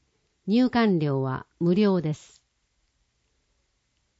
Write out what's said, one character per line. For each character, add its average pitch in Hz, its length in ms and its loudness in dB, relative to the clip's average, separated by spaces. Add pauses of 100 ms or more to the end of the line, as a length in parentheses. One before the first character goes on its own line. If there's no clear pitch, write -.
(460)
入 240 240 2
館 220 280 2
料 143 240 -2
は 131 240 -6 (140)
無 170 140 2
料 190 260 2
で 156 140 -4
す。 - 280 -20 (1800)